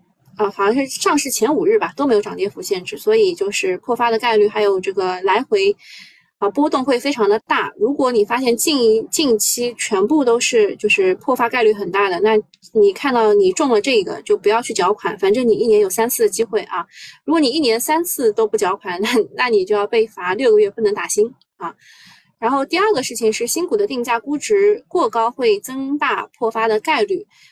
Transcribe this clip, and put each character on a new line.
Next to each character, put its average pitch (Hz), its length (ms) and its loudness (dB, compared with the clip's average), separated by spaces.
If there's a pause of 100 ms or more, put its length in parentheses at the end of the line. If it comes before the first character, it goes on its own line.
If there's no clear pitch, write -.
(360)
啊， 202 140 0
好 196 140 -4
像 214 100 2
是 269 120 0
上 311 300 -2
市 285 140 -4
前 247 240 0
五 196 100 0
日 208 140 4
吧， - 180 -6
都 285 100 -2
没 254 80 2
有 208 60 4
涨 196 160 -8
跌 185 120 -4
幅 - 120 -14
限 185 240 -6
制， - 140 -12
所 214 180 2
以 190 180 2
就 196 160 -4
是 185 280 -4
破 240 160 -4
发 240 160 0
的 226 80 0
概 226 180 0
率 208 120 4
还 214 140 -2
有 196 180 2
这 196 120 -6
个 185 300 -4
来 196 200 0
回， 202 320 2 (640)
啊， 202 120 -2
波 285 180 0
动 294 160 -2
会 254 140 0
非 277 140 -4
常 214 160 0
的 208 120 4
大。 - 380 -2
如 240 160 0
果 262 160 0
你 220 140 2
发 240 160 -4
现 240 160 0
近 277 260 0
一， 220 280 4
近 254 280 2
期 240 400 -4
全 202 280 -2
部 294 180 2
都 240 160 2
是 214 360 2
就 - 120 -2
是 208 280 2
破 247 200 -2
发 240 120 0
概 247 140 -2
率 214 100 4
很 208 180 -4
大 196 180 0
的， 175 120 -4
那 214 160 2 (380)
你 202 180 4
看 277 200 -4
到 220 220 4
你 190 180 4
中 285 160 0
了 220 120 2
这 226 220 2
个， - 200 -8
就 208 140 0
不 202 120 0
要 220 120 2
去 - 120 -8
缴 196 200 0
款， 208 260 -4
反 196 140 2
正 247 140 0
你 220 80 4
一 208 120 0
年 214 120 4
有 208 100 4
三 220 200 -2
次 247 140 -2
的 208 60 4
机 226 140 -2
会 220 200 -4
啊。 175 220 -8 (400)
如 285 80 -2
果 330 60 2
你 277 120 2
一 311 100 -2
年 226 180 0
三 311 240 0
次 254 300 0
都 220 140 0
不 220 100 -2
缴 196 180 0
款， 185 260 -8
那， 220 80 -2 (280)
那 247 120 -2
你 202 160 2
就 202 120 -2
要 202 100 -2
被 226 200 0
罚 185 280 -6
六 233 180 2
个 214 60 6
月， 202 120 4
不 233 100 -10
能 208 140 2
打 175 120 -8
新 220 260 0 (260)
啊。 - 160 -10 (640)
然 233 100 0
后 277 160 0
第 330 100 -4
二 415 160 2
个 262 120 -2
事 240 100 -10
情 220 180 0
是， 240 140 -4
新 330 220 -4
股 240 80 -2
的 202 100 0
定 247 160 -4
价 233 160 -2
估 285 180 -6
值 220 520 2
过 320 200 0
高 226 220 0
会 226 300 0
增 269 360 -6
大 240 300 -4 (100)
破 226 140 -2
发 226 160 -2
的 214 140 0
概 214 240 0
率。 190 200 -4 (280)